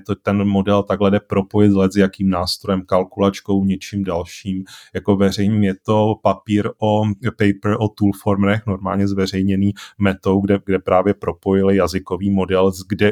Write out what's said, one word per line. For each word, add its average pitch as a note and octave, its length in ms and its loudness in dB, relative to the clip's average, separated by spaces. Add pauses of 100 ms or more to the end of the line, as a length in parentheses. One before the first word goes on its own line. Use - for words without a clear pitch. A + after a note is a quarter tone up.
to, G2 100 -6
ten G2+ 320 -2
model G2+ 360 0
takhle G2 280 0
jde G2+ 80 2
propojit G2+ 520 2
s F#2+ 260 2
jakým G2 320 2
nástrojem, F#2 560 -2
kalkulačkou, G2 800 0
něčím G2 380 -4
dalším. F#2 600 -6 (300)
Jako G2 220 0
veřejný G2+ 500 2
je F#2+ 100 0 (100)
to G#2+ 380 2
papír G#2 460 0 (120)
o, G#2+ 200 2 (360)
paper G#2 420 0
o A2 100 0
toolformerech, G2+ 760 0
normálně G2 400 -2
zveřejněný G2 640 0 (280)
Metou, G2 420 0
kde, G2+ 240 2
kde F#2 140 0
právě F#2 340 2
propojili G2 640 0
jazykový F#2 560 -2
model F#2+ 400 2
s F#2 160 -10
kde, G#2 240 0